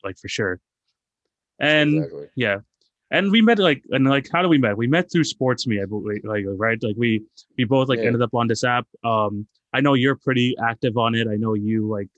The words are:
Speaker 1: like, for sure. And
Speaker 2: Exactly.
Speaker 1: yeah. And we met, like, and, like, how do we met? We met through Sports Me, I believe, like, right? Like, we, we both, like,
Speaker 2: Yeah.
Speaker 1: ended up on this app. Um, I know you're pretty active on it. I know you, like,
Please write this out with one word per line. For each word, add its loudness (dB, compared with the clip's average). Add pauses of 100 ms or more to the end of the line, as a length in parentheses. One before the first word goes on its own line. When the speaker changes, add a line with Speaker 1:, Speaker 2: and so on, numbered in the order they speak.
Speaker 1:
like, -10
for -16
sure. -4 (1000)
And 2
Speaker 2:
Exactly. -8
Speaker 1:
yeah. 0 (540)
And 2
we 4
met, 6
like, 2
and, 2
like, 0
how 0
do 2
we 6
met? 2
We 0
met 2
through 0
Sports -2
Me, 0
I -4
believe, -6
like, -4
right? -2
Like, -4
we, 0 (340)
we 0
both, 2
like, 0
Speaker 2:
Yeah. 0
Speaker 1:
ended 0
up -2
on 0
this -2
app. 0 (180)
Um, -2 (260)
I 0
know 4
you're 2
pretty 0
active -2
on 2
it. 0
I -2
know -2
you, -2
like, -6